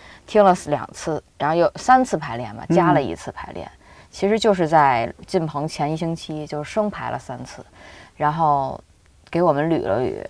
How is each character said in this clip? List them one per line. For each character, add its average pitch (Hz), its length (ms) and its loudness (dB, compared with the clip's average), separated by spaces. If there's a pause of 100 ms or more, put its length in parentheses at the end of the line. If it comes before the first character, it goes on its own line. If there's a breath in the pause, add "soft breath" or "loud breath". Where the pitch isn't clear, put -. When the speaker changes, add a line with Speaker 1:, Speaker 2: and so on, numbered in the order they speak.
(260 soft breath)
Speaker 1:
听 214 160 4
了 185 120 8 (120)
两 143 260 -4
次， - 300 -6 (120)
然 143 140 -2
后 160 60 0
有 175 200 4
三 254 300 4
次 - 100 -6
排 135 220 -6
练 110 180 -10
吧， - 140 -12
Speaker 2:
嗯。 165 60 4
Speaker 1:
加 175 160 6
了 160 100 4
一 85 140 -4
次 - 160 -12
排 - 220 -14
练。 - 140 -12 (440 soft breath)
其 - 180 -2
实 220 80 2
就 214 160 4
是 175 140 0
在 139 440 4 (140)
进 165 220 -2
棚 151 200 -6
前 151 240 -4
一 160 60 -4
星 165 180 -4
期 151 300 -10
就 147 180 -8
生 208 280 -2
排 120 180 -8
了 120 80 -6
三 127 260 -12
次， - 220 -18 (500 loud breath)
然 151 160 0
后 147 480 0 (520)
给 170 100 0
我 170 100 4
们 143 160 2
捋 170 140 2
了 104 180 0
捋， 104 140 -2 (160)